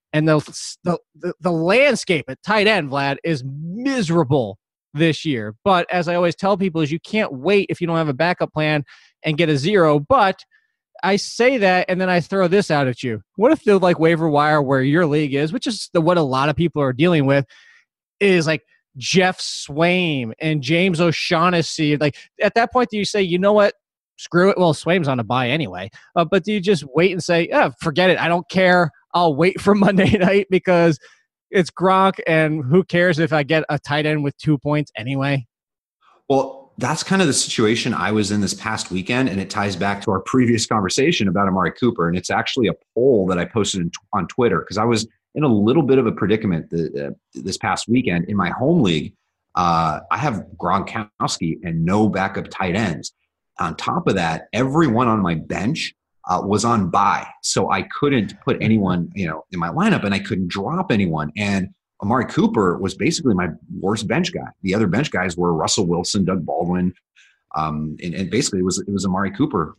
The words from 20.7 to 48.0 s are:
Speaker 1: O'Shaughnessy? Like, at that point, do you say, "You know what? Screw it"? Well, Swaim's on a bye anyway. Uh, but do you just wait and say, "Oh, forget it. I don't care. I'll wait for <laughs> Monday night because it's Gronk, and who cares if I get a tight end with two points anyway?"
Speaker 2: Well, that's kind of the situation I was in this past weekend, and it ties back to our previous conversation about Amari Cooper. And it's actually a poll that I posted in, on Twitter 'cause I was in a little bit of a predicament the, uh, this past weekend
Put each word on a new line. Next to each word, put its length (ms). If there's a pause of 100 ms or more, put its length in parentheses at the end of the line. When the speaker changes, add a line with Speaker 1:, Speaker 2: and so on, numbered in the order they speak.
Speaker 1:
O'Shaughnessy? 960
Like, 180 (260)
at 140
that 160
point, 180
do 80
you 80
say, 160
"You 160
know 160
what? 220 (420)
Screw 320
it"? 80
Well, 160
Swaim's 340
on 120
a 40
bye 260
anyway. 420 (240)
Uh, 100
but 180
do 100
you 60
just 240 (120)
wait 160
and 100
say, 320
"Oh, 260
forget 300
it. 80
I 100
don't 220
care. 400 (240)
I'll 220
wait 260
for 140
<laughs> 0
Monday 420
night 320
because 480 (540)
it's 180
Gronk, 560
and 380
who 200
cares 360
if 120
I 120
get 260
a 80
tight 300
end 160
with 160
two 180
points 400
anyway?" 480 (800)
Speaker 2:
Well, 520
that's 240
kind 180
of 60
the 60
situation 600
I 180
was 200
in 100
this 140
past 340
weekend, 400
and 100
it 120
ties 240
back 300
to 60
our 100
previous 440
conversation 640
about 200
Amari 260
Cooper. 340
And 100
it's 140
actually 340
a 80 (220)
poll 320
that 100
I 80
posted 360
in, 100 (200)
on 160
Twitter 400
'cause 120
I 60
was 220 (280)
in 80
a 40
little 360
bit 160
of 80
a 40
predicament 600
the, 380
uh, 20 (240)
this 240
past 280
weekend 400